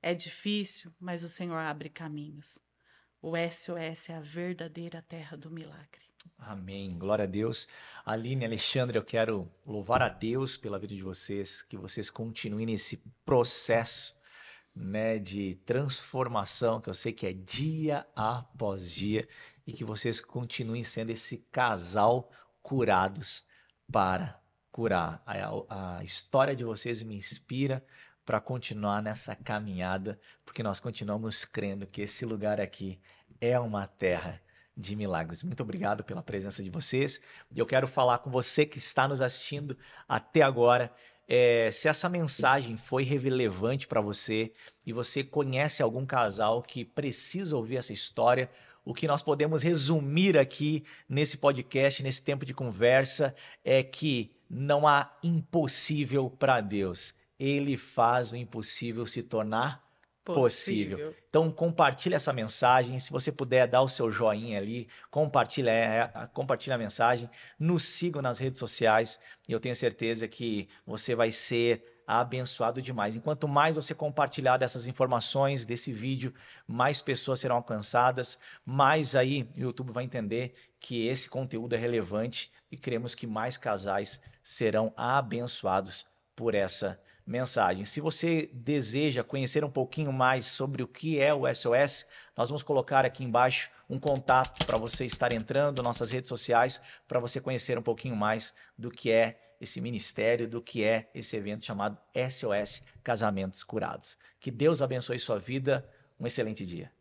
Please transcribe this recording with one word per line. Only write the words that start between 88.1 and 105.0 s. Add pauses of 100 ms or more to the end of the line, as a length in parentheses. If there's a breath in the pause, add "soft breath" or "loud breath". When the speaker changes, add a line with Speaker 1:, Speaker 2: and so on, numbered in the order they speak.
Speaker 2:
deseja
conhecer
um
pouquinho
mais
sobre
o
que
é
o
S
O
S, (280 loud breath)
nós
vamos
colocar
aqui
embaixo (180 soft breath)
um
contato
pra
você
estar
entrando,
nossas
redes
sociais, (260 loud breath)
pra
você
conhecer
um
pouquinho
mais (240 loud breath)
do
que
é (220 soft breath)
esse
ministério,
do
que
é
esse
evento
chamado (160)
S
O
S (220 soft breath)
Casamentos
Curados. (240 soft breath)
Que
Deus
abençoe